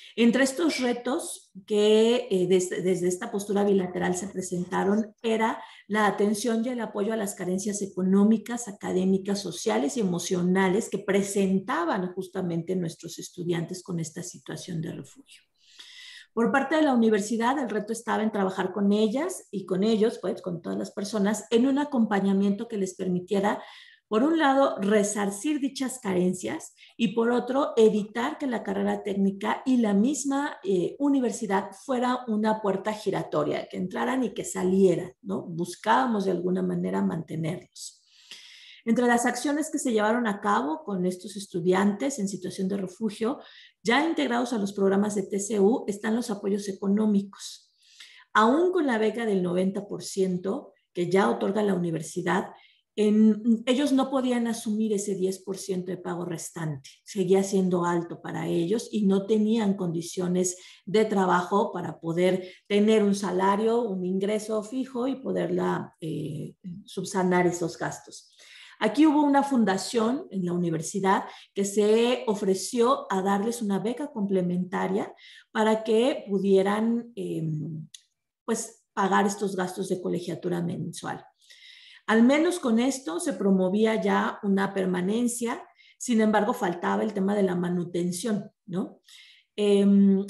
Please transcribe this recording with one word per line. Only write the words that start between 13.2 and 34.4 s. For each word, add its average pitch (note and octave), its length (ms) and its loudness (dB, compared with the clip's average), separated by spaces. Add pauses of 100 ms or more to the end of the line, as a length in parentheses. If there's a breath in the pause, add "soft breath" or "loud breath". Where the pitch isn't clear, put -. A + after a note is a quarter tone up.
con E3+ 160 -6
esta D#3+ 220 -8
situación D#3+ 600 -10
de E3 100 -8
refugio. - 500 -18 (920 loud breath)
Por A3+ 180 0
parte C#4 240 0
de D#4 80 4
la C#4 100 4
universidad, A3+ 680 2
el B3 100 -4
reto G#3 240 -4
estaba G#3+ 300 -4
en A3 80 0
trabajar F#3 420 -2
con G3+ 180 2
ellas A3 580 0
y - 160 -8
con F#3 180 0
ellos, A3 380 2
pues, F#3 200 -4
con F3 200 -8
todas F#3+ 160 -6
las G#3 140 -6
personas, G3+ 600 -2
en A#3+ 160 4
un C4+ 100 2
acompañamiento G3+ 920 2
que A3 80 -6
les F#3 180 -4
permitiera, F#3+ 640 -2 (460 loud breath)
por A3 160 2
un D#4+ 160 2
lado, C4+ 400 4
resarcir G#3 800 0
dichas C4 400 -4
carencias F#3 760 -2 (220 loud breath)
y, A3+ 200 0
por A#3 160 2
otro, C4 440 0
evitar A3+ 640 2
que C#4+ 100 -4
la A3 160 -4
carrera G3+ 400 -2
técnica G3 640 -2
y B3+ 120 4
la G#3 160 2
misma, C#4 720 0
eh, F3+ 360 0
universidad A3 720 0 (140)
fuera B3 420 -2
una G#3+ 340 0
puerta G3 320 -2
giratoria, D#3 760 -2
que - 80 -14
entraran A#3 480 -2
y A3+ 100 -2
que F#3 120 -8